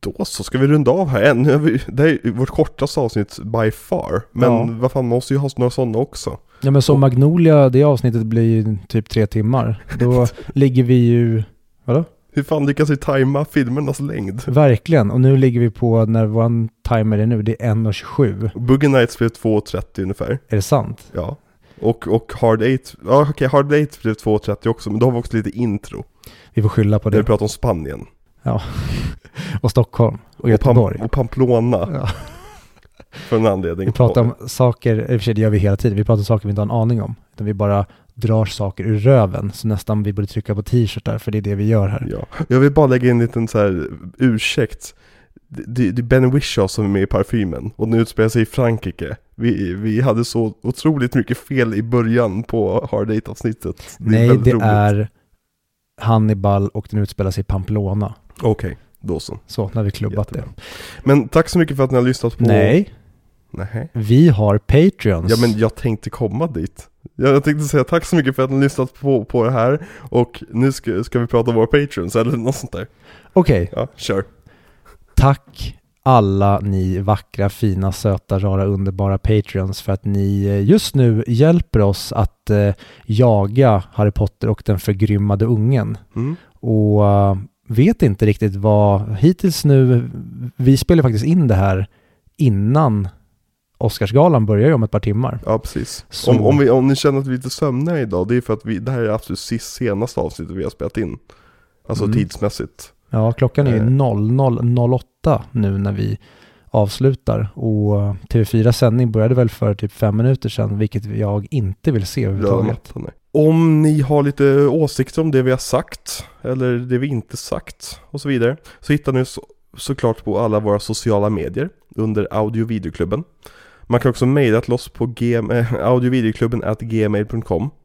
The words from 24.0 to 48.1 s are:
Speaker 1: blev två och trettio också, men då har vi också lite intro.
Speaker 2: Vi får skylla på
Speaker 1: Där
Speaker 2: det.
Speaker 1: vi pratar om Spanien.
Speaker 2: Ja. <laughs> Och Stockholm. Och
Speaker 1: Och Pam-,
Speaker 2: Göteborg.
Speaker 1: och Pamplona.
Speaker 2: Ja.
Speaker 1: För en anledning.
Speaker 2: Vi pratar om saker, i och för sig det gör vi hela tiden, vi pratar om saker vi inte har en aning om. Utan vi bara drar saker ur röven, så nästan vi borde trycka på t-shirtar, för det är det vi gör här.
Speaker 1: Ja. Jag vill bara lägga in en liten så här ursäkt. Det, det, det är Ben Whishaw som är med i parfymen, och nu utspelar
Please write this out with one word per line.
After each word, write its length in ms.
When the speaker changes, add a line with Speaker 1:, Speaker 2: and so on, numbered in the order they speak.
Speaker 1:
blev 120
två 200
och 80
trettio 260
också, 220
men 80
då 80
har 60
vi 60
också 180
lite 140
intro. 540
Speaker 2:
Vi 80
får 60
skylla 300
på 120
Speaker 1:
Där 80
Speaker 2:
det. 40
Speaker 1:
vi 40
pratar 180
om 40
Spanien. 580
Speaker 2:
Ja. 200
<laughs> 520
Och 80
Stockholm. 440
Och 80
Speaker 1:
Och 0
Pam-, 60
Speaker 2:
Göteborg. 520
Speaker 1:
och 80
Pamplona. 800
Speaker 2:
Ja. 160
Speaker 1:
För 240
en 100
anledning. 400
Speaker 2:
Vi 60
pratar 280
om 140
saker, 520
i 40
och 40
för 100
sig 160
det 60
gör 100
vi 80
hela 180
tiden, 200
vi 80
pratar 160
om 40
saker 220
vi 40
inte 100
har 60
en 40
aning 200
om. 120
Utan 120
vi 80
bara 320
drar 300
saker 400
ur 140
röven, 540
så 160
nästan 340
vi 100
borde 140
trycka 280
på 80
t-shirtar, 560
för 120
det 80
är 40
det 120
vi 120
gör 220
här. 220
Speaker 1:
Ja. 380
Jag 120
vill 120
bara 140
lägga 240
in 60
en 100
liten 220
så 100
här 300
ursäkt. 760
Det, 180
det, 260
det 80
är 40
Ben 260
Whishaw 380
som 160
är 40
med 140
i 40
parfymen, 680
och 120
nu 120
utspelar 280